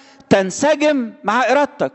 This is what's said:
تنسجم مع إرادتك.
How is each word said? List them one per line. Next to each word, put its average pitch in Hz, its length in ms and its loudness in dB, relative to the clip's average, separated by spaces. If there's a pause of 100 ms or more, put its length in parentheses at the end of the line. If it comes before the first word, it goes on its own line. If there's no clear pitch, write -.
(300)
تنسجم 262 840 0 (100)
مع 220 280 -2
إرادتك. 262 440 -2